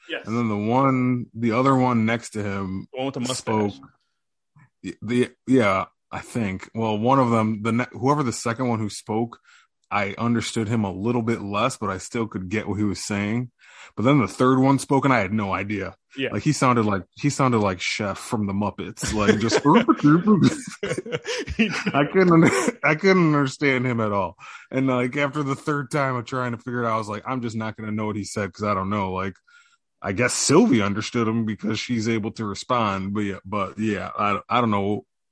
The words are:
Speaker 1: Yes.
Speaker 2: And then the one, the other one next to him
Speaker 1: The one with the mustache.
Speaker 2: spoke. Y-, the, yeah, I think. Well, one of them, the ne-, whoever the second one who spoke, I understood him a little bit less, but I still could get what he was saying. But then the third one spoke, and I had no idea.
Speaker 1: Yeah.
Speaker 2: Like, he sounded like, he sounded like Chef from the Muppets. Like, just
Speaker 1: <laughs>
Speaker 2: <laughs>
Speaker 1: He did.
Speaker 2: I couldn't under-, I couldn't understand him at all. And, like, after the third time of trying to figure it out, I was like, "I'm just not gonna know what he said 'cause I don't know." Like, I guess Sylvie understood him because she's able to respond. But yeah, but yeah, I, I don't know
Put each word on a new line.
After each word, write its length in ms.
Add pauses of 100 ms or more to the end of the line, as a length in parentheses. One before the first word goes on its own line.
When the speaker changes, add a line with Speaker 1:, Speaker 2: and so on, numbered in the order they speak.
Speaker 1:
Yes. 180
Speaker 2:
And 120
then 100
the 80
one, 800
the 180
other 220
one 320
next 240
to 120
him 500
Speaker 1:
The 60
one 80
with 80
the 60
mustache. 540
Speaker 2:
spoke. 140 (960)
Y-, 80 (100)
the, 280 (180)
yeah, 380 (260)
I 80
think. 520
Well, 260
one 200
of 120
them, 320
the 100
ne-, 200
whoever 300
the 100
second 360
one 100
who 120
spoke, 500 (500)
I 280
understood 500
him 160
a 80
little 300
bit 200
less, 340
but 140
I 80
still 300
could 200
get 200
what 100
he 60
was 200
saying. 460 (460)
But 80
then 140
the 100
third 320
one 180
spoke, 260
and 100
I 60
had 120
no 200
idea. 420 (220)
Speaker 1:
Yeah. 160
Speaker 2:
Like, 100
he 100
sounded 320
like, 180 (140)
he 120
sounded 300
like 220
Chef 380
from 280
the 60
Muppets. 600
Like, 280
just 220
Speaker 1:
<laughs> 1040 (180)
Speaker 2:
<laughs> 720
Speaker 1:
He 120
did. 260
Speaker 2:
I 120
couldn't 260
under-, 500
I 120
couldn't 400
understand 520
him 140
at 120
all. 240 (340)
And, 160
like, 300
after 260
the 120
third 360
time 260
of 80
trying 280
to 60
figure 240
it 40
out, 80
I 40
was 100
like, 180
"I'm 160
just 140
not 200
gonna 160
know 140
what 100
he 80
said 280
'cause 120
I 100
don't 160
know." 220
Like, 220 (680)
I 100
guess 220
Sylvie 480
understood 460
him 160
because 340
she's 300
able 240
to 120
respond. 720
But 60
yeah, 240
but 340
yeah, 380
I, 320
I 120
don't 100
know 340 (260)